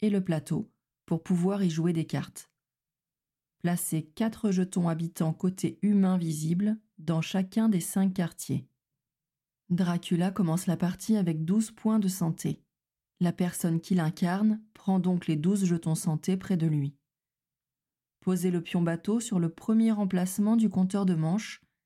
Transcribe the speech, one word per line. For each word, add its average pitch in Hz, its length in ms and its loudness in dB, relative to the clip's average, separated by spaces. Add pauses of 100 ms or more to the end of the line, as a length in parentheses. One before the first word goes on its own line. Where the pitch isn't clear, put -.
et 214 80 2
le 202 120 2
plateau - 480 -4 (360)
pour 160 180 -2
pouvoir 190 400 0
y 180 60 2
jouer 165 240 0
des 160 120 -2
cartes. - 460 -8 (1080)
Placez 170 540 -2
quatre 220 380 -2
jetons 185 380 0
habitants 165 440 -2
côté - 500 -4
humain 196 340 4
visible 170 600 0 (200)
dans 160 240 -2
chacun 196 480 0
des 190 100 2
cinq 190 360 0
quartiers. 147 520 -4 (1000)
Dracula 175 600 0
commence 185 380 -2
la 170 80 2
partie 175 400 -2
avec 170 300 0
douze 214 260 0
points 220 260 0
de 196 120 0
santé. 165 520 -4 (580)
La 175 120 2
personne 175 480 -2
qui 185 160 -2
l'incarne 185 680 0 (120)
prend 190 260 0
donc 180 260 0
les 160 120 0
douze 190 280 2
jetons 170 300 0
santé 160 400 -2
près 190 220 -2
de 160 100 0
lui. 143 280 -2 (1200)
Posez 185 320 0
le 175 100 0
pion 175 200 -2
bateau 170 380 0
sur 214 200 -2
le 165 100 0
premier 220 420 2
emplacement 202 640 0
du 220 120 4
compteur 190 360 2
de 185 100 2
manches, 160 460 -2 (240)